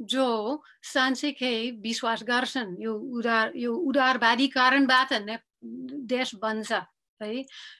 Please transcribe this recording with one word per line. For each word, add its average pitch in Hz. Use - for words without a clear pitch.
जो 247
साँच्चैकै 254
विश्वास 226
गर्छन् 240
यो 220
उदार, 226
यो 240
उदारवादीकरणबाट 262
ने-, 220
देश 254
बन्छ, 214
है? 226